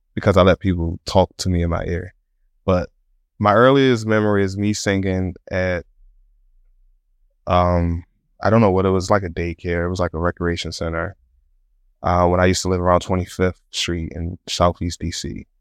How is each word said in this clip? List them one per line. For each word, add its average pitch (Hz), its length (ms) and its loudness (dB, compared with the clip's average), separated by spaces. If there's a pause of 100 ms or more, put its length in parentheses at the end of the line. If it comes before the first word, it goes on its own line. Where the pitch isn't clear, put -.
(140)
because 98 220 0
I 90 60 8
let 90 160 6
people 87 460 -4
talk - 320 2
to - 120 -6
me 87 140 0
in 85 80 -2
my 82 140 -4
ear. 87 280 -8 (520)
But 90 260 0 (480)
my 104 160 2
earliest 127 500 4
memory 107 380 2
is 98 160 -4
me 104 140 0
singing 95 640 -2 (160)
at, 92 340 -4 (1600)
um, 87 560 0 (400)
I 101 80 0
don't 113 100 6
know 101 120 4
what 95 140 2
it 95 40 2
was, 92 180 0
like 104 140 2
a 90 60 -6
daycare. 85 580 -4
It - 20 -4
was 92 120 -4
like 85 140 -4
a 80 40 -6
recreation 85 540 -4
center. 85 420 -6 (880)
Uh, 90 240 2
when 90 140 2
I 92 60 4
used 92 160 0
to 95 60 -4
live 90 120 0
around 90 200 2
Twenty-fifth 90 680 -4
Street 85 460 -6
in 87 200 -8 (120)
Southeast 87 500 -2
D 82 140 -6
C. - 340 -12 (140)